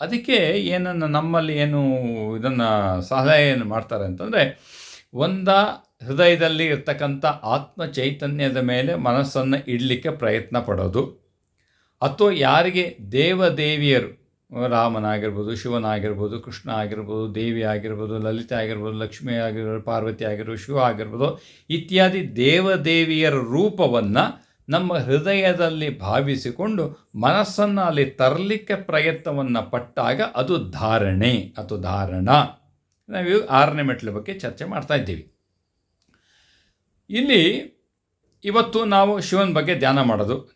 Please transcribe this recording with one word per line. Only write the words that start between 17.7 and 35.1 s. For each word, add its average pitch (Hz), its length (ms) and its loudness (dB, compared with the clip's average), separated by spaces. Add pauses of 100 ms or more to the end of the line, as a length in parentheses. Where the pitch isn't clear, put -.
ಲಲಿತೆ 113 360 -4
ಆಗಿರ್ಬೋದು, 110 440 -6
ಲಕ್ಷ್ಮಿ 117 360 -8
ಆಗಿರ್ಬೋದು, 110 480 -4
ಪಾರ್ವತಿ 110 420 -4
ಆಗಿರ್ಬೋದು, 107 340 -6
ಶಿವ 139 200 -6
ಆಗಿರ್ಬೋದು, 117 600 -2 (300)
ಇತ್ಯಾದಿ 185 680 0
ದೇವದೇವಿಯರ 160 960 2
ರೂಪವನ್ನ 127 840 2 (500)
ನಮ್ಮ 175 260 0
ಹೃದಯದಲ್ಲಿ 160 1040 0
ಭಾವಿಸಿಕೊಂಡು 139 1160 -2
ಮನಸ್ಸನ್ನ 196 640 2
ಅಲ್ಲಿ 151 260 2
ತರಲಿಕ್ಕೆ 190 680 0
ಪ್ರಯತ್ನವನ್ನ 151 840 -2
ಪಟ್ಟಾಗ 123 600 -2
ಅದು 135 500 -2
ಧಾರಣೆ 107 880 2
ಅಥವಾ 107 220 -8
ಧಾರಣ. 92 480 -2 (800)
ನಾವು 190 380 0
ಆರನೇ 147 360 4
ಮೆಟ್ಲ 120 280 -4
ಬಗ್ಗೆ 107 280 -8
ಚರ್ಚೆ - 260 -10
ಮಾಡ್ತಾ 160 300 -4
ಇದ್ದೀವಿ. 92 380 -4 (1800)